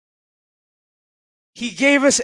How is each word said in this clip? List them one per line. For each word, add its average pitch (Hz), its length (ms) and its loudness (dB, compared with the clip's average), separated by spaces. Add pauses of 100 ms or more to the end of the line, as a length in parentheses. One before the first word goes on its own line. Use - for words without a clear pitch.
(1500)
He 233 160 -8
gave 269 320 0
us 269 220 2